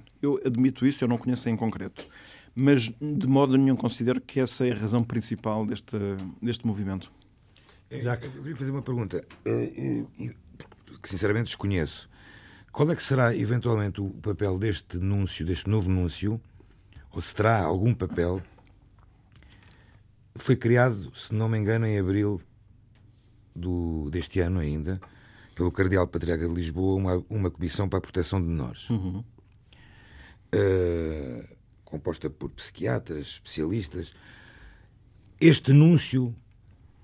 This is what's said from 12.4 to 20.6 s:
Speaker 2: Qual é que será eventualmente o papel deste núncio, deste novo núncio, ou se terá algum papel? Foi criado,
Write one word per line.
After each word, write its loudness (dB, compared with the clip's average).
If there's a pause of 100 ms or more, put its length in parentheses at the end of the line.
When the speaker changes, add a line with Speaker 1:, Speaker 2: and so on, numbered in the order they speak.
Speaker 2:
Qual 2
é 0
que -4
será 2
eventualmente 0
o -4
papel -2
deste -4
núncio, -2
deste -2
novo 2
núncio, 0 (720)
ou -8
se -8
terá 4
algum 2
papel? -2 (1900)
Foi 2
criado, 2